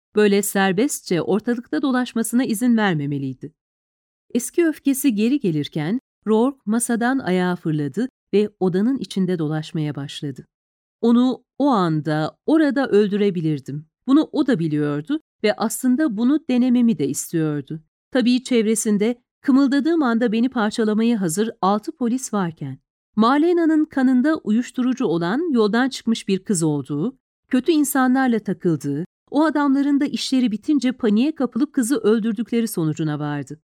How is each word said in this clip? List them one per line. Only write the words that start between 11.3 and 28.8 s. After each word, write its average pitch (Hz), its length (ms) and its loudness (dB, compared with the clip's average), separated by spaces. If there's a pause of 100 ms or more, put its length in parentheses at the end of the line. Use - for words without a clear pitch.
o 285 100 2
anda 160 800 0
orada 285 420 2
öldürebilirdim. 180 1000 0 (200)
Bunu 277 260 4
o 269 140 0
da 240 120 2
biliyordu 151 640 -2 (220)
ve 208 140 2
aslında 254 600 0
bunu 254 240 2 (100)
denememi 240 480 2
de 143 100 0
istiyordu. 156 720 -4 (300)
Tabii 247 320 2
çevresinde 220 800 0 (180)
kımıldadığım 285 640 2
anda 226 300 0
beni 226 160 2
parçalamaya 220 720 0
hazır 196 300 -2 (120)
altı 208 340 0
polis 247 380 -4
varken. 160 440 -6 (380)
Marlena'nın 311 680 2
kanında 262 520 2
uyuşturucu 240 680 -2
olan 190 480 -2
yoldan 233 360 2
çıkmış - 400 -6
bir 190 160 -2
kız 175 180 -2
olduğu, 151 560 -4 (300)
kötü 254 240 0
insanlarla 262 680 2
takıldığı, 160 640 -2 (260)